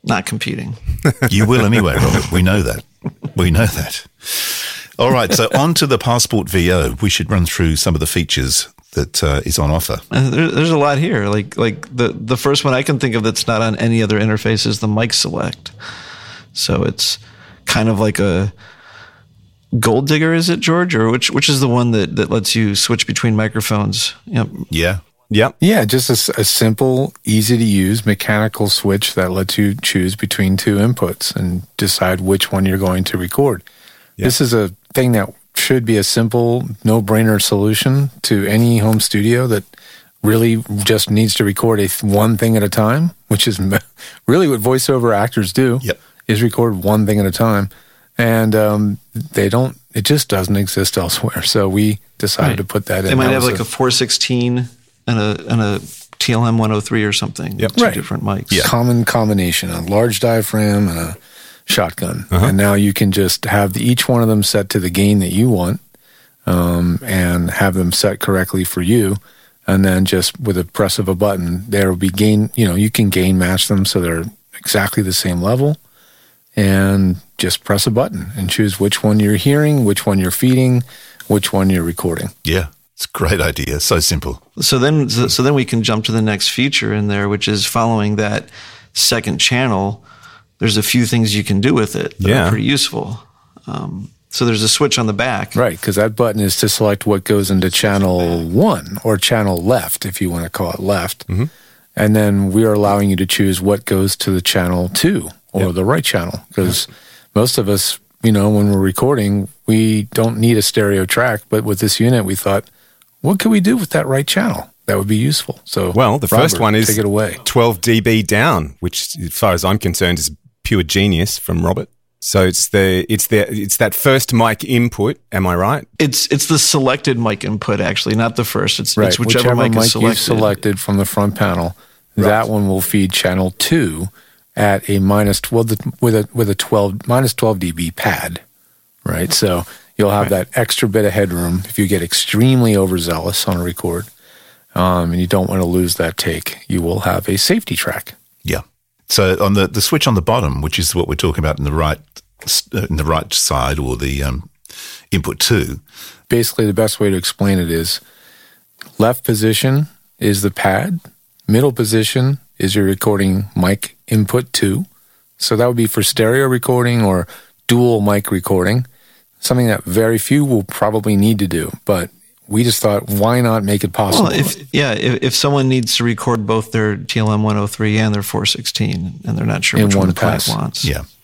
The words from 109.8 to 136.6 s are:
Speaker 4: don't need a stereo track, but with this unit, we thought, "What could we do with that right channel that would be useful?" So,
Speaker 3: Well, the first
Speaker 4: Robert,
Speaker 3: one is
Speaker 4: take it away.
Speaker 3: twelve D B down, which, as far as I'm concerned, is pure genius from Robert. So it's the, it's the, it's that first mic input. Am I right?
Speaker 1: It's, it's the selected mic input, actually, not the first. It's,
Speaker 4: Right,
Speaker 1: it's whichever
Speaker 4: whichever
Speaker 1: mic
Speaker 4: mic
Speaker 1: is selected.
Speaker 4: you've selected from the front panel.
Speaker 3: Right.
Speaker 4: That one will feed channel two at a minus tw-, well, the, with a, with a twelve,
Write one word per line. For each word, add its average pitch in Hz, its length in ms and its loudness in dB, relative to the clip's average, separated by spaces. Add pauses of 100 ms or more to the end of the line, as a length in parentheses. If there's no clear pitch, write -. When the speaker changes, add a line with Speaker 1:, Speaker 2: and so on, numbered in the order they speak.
Speaker 4:
don't 113 240 0
need 113 200 4
a 104 40 2
stereo 101 440 0
track, 117 440 0
but 107 140 0
with 101 160 -2
this 104 200 0
unit, 117 260 2
we 95 100 -2
thought, 98 300 -2 (560)
"What 190 180 0
could 226 120 2
we - 80 4
do 208 180 2
with 202 140 -6
that 151 160 0
right 135 180 0
channel - 460 -4 (160)
that 101 100 0
would 98 100 -2
be 107 80 2
useful?" 135 480 -2
So, 92 280 -2
Speaker 3:
Well, 113 260 2
the 123 100 -2
first 147 280 2
Speaker 4:
Robert, - 80 -4
Speaker 3:
one 107 120 2
is 110 120 4
Speaker 4:
take 107 100 0
it 107 80 0
away. 101 400 0
Speaker 3:
twelve 117 360 2
D 113 180 2
B 110 240 2
down, 104 560 0
which, - 400 -6
as 90 120 -8
far 101 220 2
as 87 100 -2
I'm 95 140 0
concerned, 87 400 0
is 78 140 -4 (320)
pure 98 180 0
genius 95 560 0
from 85 260 -4
Robert. 92 260 -2 (300)
So 95 260 2
it's - 240 0
the, 95 400 2
it's 107 180 -2
the, 107 240 0
it's 101 260 -4
that 110 160 0
first 135 400 2
mic 113 300 2
input. 120 540 0 (160)
Am 95 120 0
I 90 100 0
right? 113 300 0 (140)
Speaker 1:
It's, 143 280 0
it's 143 180 0
the 156 120 2
selected 131 640 0
mic 107 240 -2
input, 101 380 -2
actually, 95 340 -2
not 113 220 0
the 117 80 0
first. - 340 -2
It's, - 160 -4
Speaker 4:
Right, 104 140 2
Speaker 1:
it's 90 100 0
whichever 120 300 2
Speaker 4:
whichever 120 120 2
Speaker 1:
mic 117 120 2
Speaker 4:
mic 113 100 2
Speaker 1:
is 113 80 2
selected. 113 180 2
Speaker 4:
you've 113 100 0
selected 104 600 0
from 101 180 -2
the 98 80 2
front 101 300 -2
panel. 87 400 -2 (400)
Speaker 3:
Right. 104 140 2
Speaker 4:
That 110 180 2
one 104 220 0
will 95 100 0
feed 95 320 0
channel 92 480 0
two 92 480 0 (480)
at 101 340 0
a 101 100 2
minus 101 420 2
tw-, - 100 -10
well, 117 140 2
the, 113 120 -2 (220)
with 117 160 2
a, 107 180 0
with 110 160 0
a 98 60 0
twelve, 101 540 -2